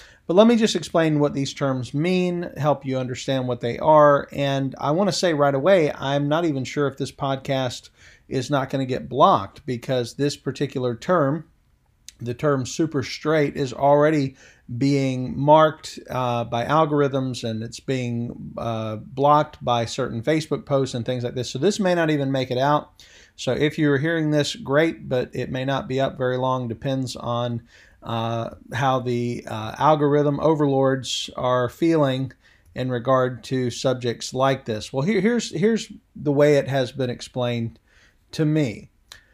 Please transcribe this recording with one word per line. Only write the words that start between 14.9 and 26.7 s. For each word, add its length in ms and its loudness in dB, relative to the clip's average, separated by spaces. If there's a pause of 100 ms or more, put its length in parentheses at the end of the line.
marked, 600 4 (100)
uh, 320 -2
by 220 -2
algorithms, 840 0
and 140 -4
it's 160 -12
being, 800 -6
uh, 380 -6
blocked 680 2
by 200 0
certain 380 -4
Facebook 440 -2
posts 300 0
and 100 -6
things 160 -4
like 140 -6
this. 140 -6
So 100 -8
this 180 0
may 160 0
not 160 0
even 220 0
make 180 -2
it 80 -2
out. 320 0 (440)
So 180 -4
if 260 -2
you're 200 2
hearing 340 0
this, 240 0
great, 520 0
but 240 -2
it 160 -6
may 160 -4
not 220 -2
be 140 -2
up 180 -2
very 180 0
long. 300 -2
Depends 480 -4